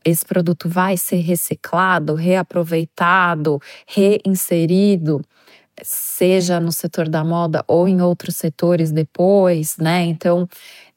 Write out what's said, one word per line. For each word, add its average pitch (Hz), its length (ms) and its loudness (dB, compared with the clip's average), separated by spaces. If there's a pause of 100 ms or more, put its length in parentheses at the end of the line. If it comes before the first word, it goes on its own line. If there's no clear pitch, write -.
esse 165 220 0
produto 175 420 -2
vai 185 300 0
ser 185 220 -2
reciclado, 170 960 -2
reaproveitado, 170 1500 0 (260)
reinserido, 185 1400 2 (600)
seja 180 760 0
no 170 140 -2
setor 165 360 -4
da 156 140 -2
moda 165 460 -2
ou 170 180 4
em 190 140 2
outros 175 360 0
setores 165 540 0
depois, 175 880 2
né? 165 260 0
Então, 175 460 0 (480)